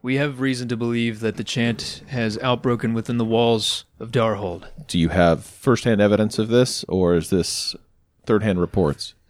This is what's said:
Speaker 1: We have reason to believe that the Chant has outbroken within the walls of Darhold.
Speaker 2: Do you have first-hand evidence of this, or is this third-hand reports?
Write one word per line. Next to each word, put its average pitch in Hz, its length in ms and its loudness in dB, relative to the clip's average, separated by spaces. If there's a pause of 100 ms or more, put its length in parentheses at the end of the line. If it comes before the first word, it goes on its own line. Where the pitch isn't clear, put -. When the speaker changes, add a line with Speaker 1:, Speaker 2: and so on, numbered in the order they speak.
Speaker 1:
We 127 140 -2
have 139 240 -4
reason 127 260 -2
to 117 100 -4
believe 117 440 -2
that 110 160 -2
the 120 60 -6
Chant 117 640 -4
has 113 280 -2
outbroken 123 560 0
within 113 240 -4
the 117 80 0
walls 113 600 2 (140)
of 113 120 -12
Darhold. 101 560 -2 (180)
Speaker 2:
Do - 140 -2
you 82 100 4
have 85 340 4
first-hand 113 580 0
evidence 104 360 2
of 110 120 0
this, 123 340 2
or 87 320 2
is 82 160 -2
this - 440 -2 (520)
third-hand 104 340 2
reports? 82 540 -2 (140)